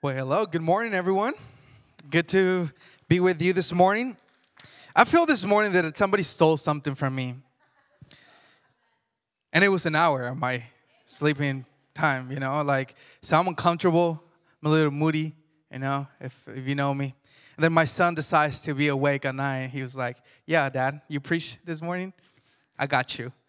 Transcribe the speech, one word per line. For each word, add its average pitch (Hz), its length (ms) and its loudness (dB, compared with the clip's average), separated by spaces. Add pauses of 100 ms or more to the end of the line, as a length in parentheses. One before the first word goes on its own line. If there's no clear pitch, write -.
Well, 139 120 -2
hello. 139 320 -2
Good 160 160 -4
morning, 202 320 0
everyone. 190 400 0 (720)
Good 165 200 2
to 185 420 2 (360)
be 180 120 4
with 180 200 2
you 180 140 2
this 175 180 -2
morning. 196 460 2 (800)
I 240 100 8
feel 339 220 4
this 226 180 2
morning 208 280 2
that 165 220 2
somebody 196 280 2
stole 160 340 2
something 147 380 -4
from 131 180 -4
me. 127 220 -6 (2250)
And 170 100 4
it 202 40 6
was 190 180 0
an 156 100 -2
hour 151 280 2
of 127 160 -8
my 123 240 -4 (420)
sleeping 139 640 -2 (260)
time, 131 380 -2
you 139 80 -8
know? 139 240 -2
Like, 135 320 -2 (260)
so 156 160 0
I'm 180 100 2
uncomfortable. 170 760 0 (400)
I'm 151 80 2
a - 20 4
little 156 160 4
moody, 156 460 -2 (360)
you 131 60 -12
know, 139 300 -4 (120)
if, - 280 -14
if 131 200 -12
you 139 60 -2
know 139 220 0
me. 139 180 -6 (420)
And 151 80 0
then 165 80 4
my 165 140 6
son 175 300 0
decides 151 460 0
to 151 120 -6
be 143 140 0
awake 139 360 0
at 135 120 -4
night. 135 340 -4
He 135 140 -10
was 127 120 -12
like, 127 220 -6 (300)
"Yeah, 156 220 2
Dad, 135 400 -2
you 143 100 -4
preached 165 440 -6
this 165 160 -10
morning? 180 320 -8 (640)
I 139 120 -4
got 135 320 -2
you." 123 120 -10 (180)